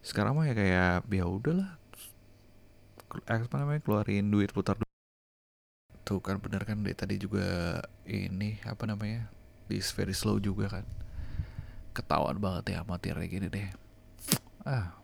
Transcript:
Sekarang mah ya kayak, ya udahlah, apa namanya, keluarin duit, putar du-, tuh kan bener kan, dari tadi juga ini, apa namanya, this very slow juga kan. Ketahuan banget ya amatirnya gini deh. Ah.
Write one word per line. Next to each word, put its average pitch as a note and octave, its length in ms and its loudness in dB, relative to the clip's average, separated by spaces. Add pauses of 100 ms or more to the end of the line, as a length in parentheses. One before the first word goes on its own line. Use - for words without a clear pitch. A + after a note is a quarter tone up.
Sekarang A2 340 2
mah D#3 80 4
ya C3 100 2
kayak, F2+ 540 6
ya F#2+ 160 4
udahlah, D#3+ 540 0 (1500)
apa A#2 300 0
namanya, D3 240 2
keluarin G#2 480 4
duit, G2+ 240 4
putar G2+ 240 2
du-, A2 100 -2 (1200)
tuh G2 160 0
kan G2 180 -2
bener G2+ 240 -4
kan, G#2+ 160 -2
dari G2 160 0
tadi G2+ 240 -4
juga F#2 640 0 (260)
ini, G2 560 -2
apa A2 240 -4
namanya, G#2+ 400 -2 (400)
this G2+ 240 -2
very F#2+ 240 -2
slow G#2 240 2
juga G2 400 0
kan. G#2 60 -6 (1120)
Ketahuan D2+ 400 2
banget F#2 400 -2
ya E2 80 -4
amatirnya F2 420 -2
gini F2+ 220 -2
deh. G2+ 180 -4 (960)
Ah. A2 400 -2